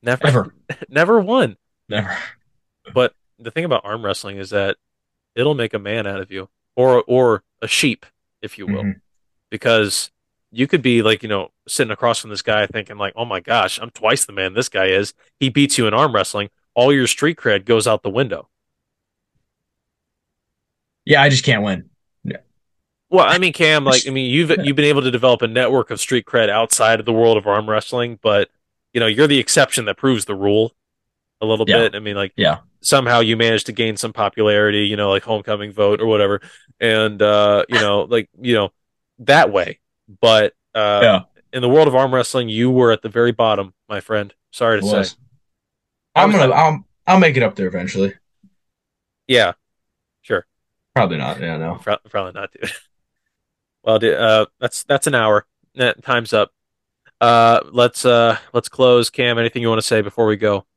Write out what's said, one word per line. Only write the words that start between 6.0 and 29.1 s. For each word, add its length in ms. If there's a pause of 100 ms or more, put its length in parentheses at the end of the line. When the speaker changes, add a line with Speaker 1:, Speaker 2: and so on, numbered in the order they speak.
Speaker 1:
out 140
of 120
you, 180 (260)
or, 320
or 360 (180)
a 80
sheep, 360 (360)
if 160
you 100
will, 160
Speaker 2:
Mm-hmm. 160 (500)
Speaker 1:
because 640 (400)
you 160
could 140
be, 200
like, 220
you 60
know, 220 (160)
sitting 240
across 280
from 100
this 120
guy 240
thinking, 320
like, 200
"Oh 80
my 160
gosh, 380
I'm 120
twice 340
the 80
man 200
this 160
guy 180
is." 260 (280)
He 80
beats 280
you 100
in 60
arm 220
wrestling. 340 (240)
All 200
your 120
street 320
cred 280
goes 200
out 160
the 80
window. 380 (2500)
Speaker 2:
Yeah, 160
I 80
just 140
can't 200
win. 260 (340)
Yeah. 140 (720)
Speaker 1:
Well, 180
I 120
mean, 140
Cam, 320
like, 220
I 40
mean, 200
you've, 180 (140)
you've 120
been 100
able 180
to 80
develop 300
a 60
network 440
of 80
street 260
cred 240
outside 500
of 60
the 80
world 240
of 100
arm 220
wrestling, 520
but, 280 (440)
you 60
know, 80
you're 200